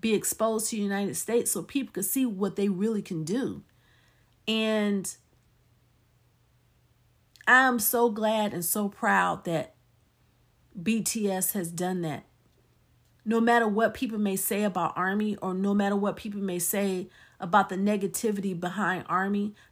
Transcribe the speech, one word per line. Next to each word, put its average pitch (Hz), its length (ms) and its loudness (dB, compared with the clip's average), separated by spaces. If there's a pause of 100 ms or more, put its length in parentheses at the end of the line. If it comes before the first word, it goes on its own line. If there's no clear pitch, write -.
be 220 120 0
exposed 220 580 0
to 233 60 -4
the 208 60 -2
United 202 340 -2
States - 360 0
so - 100 -2
people - 300 -4
could - 120 -4
see 262 220 0
what 196 300 -4
they 202 120 2
really 202 340 0
can 160 200 -6
do. 156 400 -4 (840)
And 214 640 0 (2250)
I'm 254 320 6
so 233 320 2
glad 214 420 0
and 175 120 -4
so 208 240 -2
proud 190 560 0
that 165 300 -4 (1040)
B 214 220 0
T 208 280 -2
S 190 220 -2
has 175 180 -4
done 180 320 -2
that. 151 220 -6 (1000)
No 226 160 2
matter 233 280 6
what 214 260 2
people 220 240 -4
may 202 160 0
say 202 300 0
about 180 320 -2
army, 202 400 -2
or 185 180 -6
no 196 180 0
matter 202 220 2
what 202 220 0
people 202 240 -10
may 185 180 -4
say 196 500 -2 (300)
about 196 300 2
the 185 80 -4
negativity 196 800 0
behind 180 500 -2
army, 202 460 0 (180)